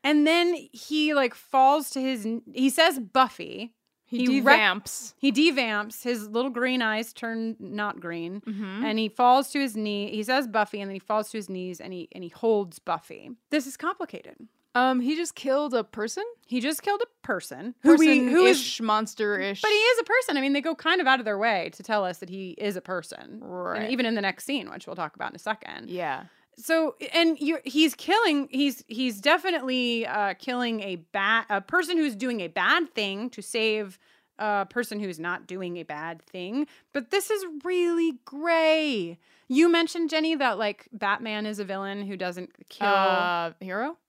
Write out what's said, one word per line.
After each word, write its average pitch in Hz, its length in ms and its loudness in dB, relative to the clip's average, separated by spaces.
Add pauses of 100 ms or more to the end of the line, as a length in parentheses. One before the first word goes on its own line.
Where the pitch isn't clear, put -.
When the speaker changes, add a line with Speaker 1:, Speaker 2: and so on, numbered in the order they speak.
Speaker 1:
and 294 200 6
then 349 300 4 (160)
he, 302 420 0
like, 262 220 2
falls 269 540 4
to - 100 -6
his 262 240 -2
kn-, 226 200 -4 (100)
he 262 160 4
says, 330 300 4
"Buffy." 226 720 0 (320)
Speaker 2:
He 247 220 -2
Speaker 1:
He 262 140 4
rec-, 262 180 8
Speaker 2:
devamps. 202 580 -2
Speaker 1:
he 277 140 2
devamps. 226 720 0
His 233 260 -4
little 240 220 -2
green 247 320 0
eyes 220 300 -2
turn 226 460 -6
not 208 400 -6
green. 170 420 -8
Speaker 2:
Mm-hmm. 202 440 -6
Speaker 1:
And 220 140 0
he 220 100 -2
falls 254 420 4
to 294 80 -2
his 262 160 -2
knee. 208 360 -4
He 214 100 -4
says, 254 260 0
"Buffy," 214 340 -2
and 196 80 -8
then 196 60 -8
he 190 40 -10
falls 214 320 -4
to 226 60 -8
his 202 120 -8
knees 185 320 -8
and - 100 -14
he, 180 220 -12
and 185 100 -12
he 170 60 -12
holds 202 480 0
Buffy. - 540 -8 (180)
This 294 160 0
is 269 100 -14
complicated. - 600 -8 (400)
Speaker 2:
Um, 254 260 4
he 269 140 0
just 330 180 -4
killed 269 400 0
a 233 100 0
person? 226 400 -6 (220)
Speaker 1:
He 247 140 -2
just 285 240 -4
killed 403 180 -2
a - 240 -8
person 185 560 -6
who 320 140 10
we, 311 240 6
who 262 260 4
is 370 120 6
Speaker 2:
Person-ish, 247 240 -6
monster-ish. 208 840 -2
Speaker 1:
But 427 80 2
he 415 60 4
is 466 220 4
a 453 40 -2
person. 466 340 0
I 269 40 0
mean, 277 120 2
they 285 80 0
go 320 140 -2
kind 359 260 0
of 269 60 2
out 262 120 6
of 233 60 -8
their 208 140 -2
way 208 340 0
to - 80 -20
tell 208 240 0
us 180 140 -6
that 185 100 -14
he 190 300 -10
is 202 160 -2
a 180 60 -6
person. - 600 -10
Speaker 2:
Right. 180 400 -6
Speaker 1:
And 220 100 -4
even 247 140 0
in 226 100 0
the 208 60 0
next 196 240 -4
scene, 277 240 -4
which - 160 -16
we'll - 100 -12
talk 165 200 -8
about - 160 -6
in - 40 -18
a - 40 -18
second. - 500 -10
Speaker 2:
Yeah. 170 360 -6 (320)
Speaker 1:
So, 320 380 0 (180)
and 330 260 2
you're, 294 260 -2
he's 294 300 2
killing, 339 560 2
he's, 269 360 0
he's 233 340 -4
definitely, 254 840 2
uh, 202 320 -2
killing 240 420 -2
a 190 160 -6 (140)
ba-, 208 380 0
a 196 120 0
person 339 360 0
who's 294 180 0
doing 233 260 -4
a 175 60 -6
bad 226 460 2
thing 208 380 -4
to - 120 -14
save 214 540 -2 (420)
a 208 280 0
person 226 320 -6
who's 185 200 -6
not 175 280 -6
doing 180 300 -8
a 165 60 -10
bad 160 400 -10
thing. 202 440 -6 (260)
But 254 180 -6
this 392 200 -2
is 403 120 -2 (200)
really 339 600 0
gray. 311 920 0 (300)
You 302 220 6
mentioned, 339 400 2
Jenny, 320 260 2
that, 254 220 2
like, 208 340 -4
Batman 214 540 -2
is 208 140 -6
a 208 60 -4
villain 196 400 -6
who 196 120 -8
doesn't 180 340 -8 (180)
kill - 180 -2
Speaker 2:
Uh, 180 720 2
hero? 214 380 -6 (120)